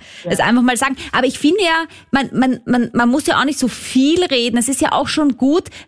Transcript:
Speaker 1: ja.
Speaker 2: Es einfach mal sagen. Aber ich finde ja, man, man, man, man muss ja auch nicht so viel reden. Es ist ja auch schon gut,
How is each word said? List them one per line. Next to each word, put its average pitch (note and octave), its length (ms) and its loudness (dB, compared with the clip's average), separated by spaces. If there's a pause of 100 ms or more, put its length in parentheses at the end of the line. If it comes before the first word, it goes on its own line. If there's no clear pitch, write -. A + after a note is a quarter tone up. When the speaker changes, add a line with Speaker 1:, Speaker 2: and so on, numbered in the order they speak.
(240)
Speaker 1:
ja. F3 80 -6
Speaker 2:
Es G3 80 -2
einfach A#3+ 220 4
mal B3 140 2
sagen. C4+ 200 -2 (160)
Aber B3+ 160 0
ich C4 100 -6
finde F4+ 240 2
ja, E4 220 0 (260)
man, - 220 -2
man, B3 340 0
man, A#3+ 260 0
man A#3+ 160 2
muss C#4 180 0
ja D#4+ 120 0
auch B3 60 2
nicht C#4+ 160 -4
so B3+ 80 0
viel D4 560 0
reden. B3 340 0
Es A#3 100 0
ist C4+ 120 -2
ja D#4 100 0
auch C#4+ 160 0
schon D4 300 0
gut, C#4+ 320 0 (200)